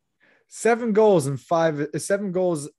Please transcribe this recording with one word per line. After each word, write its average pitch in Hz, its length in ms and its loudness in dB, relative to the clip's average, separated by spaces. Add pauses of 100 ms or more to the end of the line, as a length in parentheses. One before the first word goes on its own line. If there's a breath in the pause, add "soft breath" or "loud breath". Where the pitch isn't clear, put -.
(480 soft breath)
Seven 233 460 -2
goals 202 320 4
and 135 140 -4
five, 165 400 0
uh, 151 200 -6
seven 202 320 -4
goals 170 480 -2